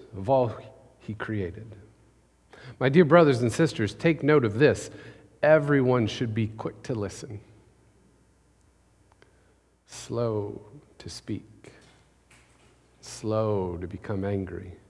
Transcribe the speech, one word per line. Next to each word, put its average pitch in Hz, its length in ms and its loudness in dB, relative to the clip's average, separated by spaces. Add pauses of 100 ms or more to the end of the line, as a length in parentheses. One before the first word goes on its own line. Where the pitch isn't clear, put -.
(180)
of 98 100 -8
all 131 240 2 (460)
he - 160 -12
created. 104 600 -8 (1040)
My 127 100 2
dear 165 160 8
brothers 143 380 6
and 117 80 2
sisters, 123 420 0
take 165 300 0
note 147 200 4
of 107 140 -2
this. 131 320 2 (540)
Everyone 139 640 4
should 113 260 -4
be 110 140 0
quick - 360 -12
to 127 120 -6
listen, 101 440 -10 (2500)
slow 113 760 -6 (380)
to - 120 -18
speak, - 600 -12 (1300)
slow 107 760 -4
to 87 100 -10
become 98 380 -8
angry 95 480 -6 (160)